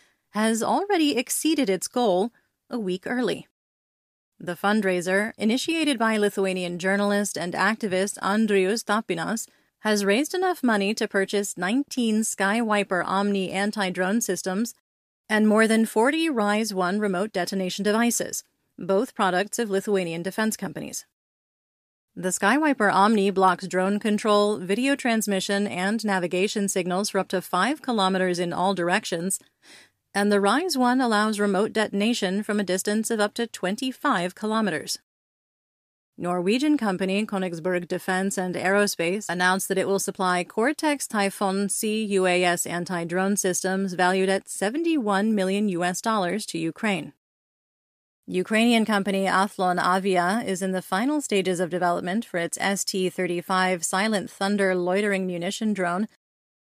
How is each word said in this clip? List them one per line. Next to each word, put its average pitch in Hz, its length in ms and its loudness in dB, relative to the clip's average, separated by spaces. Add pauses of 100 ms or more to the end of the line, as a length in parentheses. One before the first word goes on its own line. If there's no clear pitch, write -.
(300)
has 220 320 0
already 320 540 2
exceeded 285 520 0
its 185 200 -2
goal 226 440 2 (380)
a 247 80 -6
week 185 280 -4
early. 196 420 -4 (920)
The 170 180 -8
fundraiser, 196 800 0
initiated 269 640 0
by 220 180 2
Lithuanian 185 640 0
journalist 202 580 0
and 170 160 -4
activist 196 680 0
Andrius 202 640 2
Tapinas, 196 640 -4 (340)
has 208 240 0
raised 220 300 2
enough 359 280 0
money 214 320 2
to 214 140 -2
purchase 202 500 -2
nineteen 220 640 0
Skywiper 202 800 0
Omni 196 480 0
anti-drone 190 720 -2
systems 190 520 -4 (560)
and 214 180 4
more 220 180 6
than 220 200 4
forty 294 420 2
Rise 214 460 0
One 185 240 0
remote 202 340 -2
detonation 190 520 -4
devices, 226 600 0 (340)
both 196 360 0
products 190 440 0
of 226 120 -2
Lithuanian 185 520 -2
defense 214 340 -2
companies. - 500 -10 (1080)
The 180 140 -2
Skywiper 233 640 2
Omni 202 380 4
blocks 185 380 2
drone 190 320 0
control, 208 580 2
video 240 380 0
transmission, 202 720 0
and 202 360 -2
navigation 190 640 0
signals 185 420 -2
for 196 100 -2
up 185 80 -4
to 185 120 -2
five 208 420 -2
kilometers 190 580 0
in 175 120 -2
all 190 220 0
directions, 175 640 -2 (760)
and 208 200 2
the 202 80 4
Rise 262 360 2
One 254 240 2
allows 214 380 2
remote 202 340 2
detonation 208 680 0
from 208 160 -2
a 208 60 0
distance 208 480 0
of 220 80 0
up 208 140 2
to 233 120 -2
twenty-five 208 880 -2
kilometers. 214 640 -2 (1200)
Norwegian 196 580 0
company 196 480 0
Kongsberg 175 640 -2
Defence 185 480 -2
and 185 180 -2
Aerospace 190 760 0
announced 180 400 2
that 190 100 0
it 156 80 0
will 196 140 0
supply 180 440 0
Cortex 294 640 -2
Typhoon 196 640 0
C 220 340 -2
U 196 220 2
A 180 180 4
S 175 220 2
anti-drone 175 720 -2
systems 190 560 0
valued 185 340 2
at 190 200 0
seventy-one 220 880 0
million 202 360 2
U 175 140 -2
S 185 180 -2
dollars 208 440 0
to - 120 -8
Ukraine. 165 560 -4 (1120)
Ukrainian 220 580 2
company 196 400 0
Athlon 180 580 2
Avia 185 640 2
is 190 140 -2
in 190 120 -2
the 185 100 -2
final 269 400 -2
stages 185 360 0
of 175 120 -2
development 175 540 0
for - 120 -8
its 170 240 -4
S 196 240 -2
T 185 240 -2
thirty-five 185 760 0
Silent 202 480 -2
Thunder 196 440 0
loitering 190 520 0
munition 185 460 -4
drone. 185 340 -2 (640)